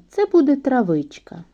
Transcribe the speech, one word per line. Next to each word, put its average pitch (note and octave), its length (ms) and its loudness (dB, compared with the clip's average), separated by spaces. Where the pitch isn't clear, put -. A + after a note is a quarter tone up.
це G#4 160 -2
буде D4+ 300 4
травичка. F3 880 -4